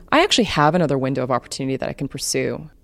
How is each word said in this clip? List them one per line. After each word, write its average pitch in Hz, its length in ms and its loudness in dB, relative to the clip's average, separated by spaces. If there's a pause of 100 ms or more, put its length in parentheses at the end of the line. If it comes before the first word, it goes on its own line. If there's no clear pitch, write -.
(120)
I 311 120 4
actually 254 220 2
have 151 280 4
another 151 240 2
window 131 240 -2
of 127 80 -2
opportunity 131 480 -2
that - 100 -6
I - 60 -6
can 143 140 -6
pursue. 135 640 -4 (140)